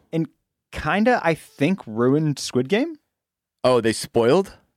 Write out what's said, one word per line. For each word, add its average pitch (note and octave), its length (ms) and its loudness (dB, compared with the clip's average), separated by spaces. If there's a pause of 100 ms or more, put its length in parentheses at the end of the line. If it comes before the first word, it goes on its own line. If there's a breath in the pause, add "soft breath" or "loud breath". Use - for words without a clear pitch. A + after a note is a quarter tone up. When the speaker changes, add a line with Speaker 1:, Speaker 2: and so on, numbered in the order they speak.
(120)
Speaker 1:
And E3 160 -4 (460)
kinda, G#3 500 0
I E3 100 2
think, E3 540 -4
ruined C3+ 500 0
Squid B2+ 300 -4
Game. C#4+ 300 -2 (680)
Speaker 2:
Oh, B2 160 4
they A2 140 2
spoiled? B2 600 0 (220)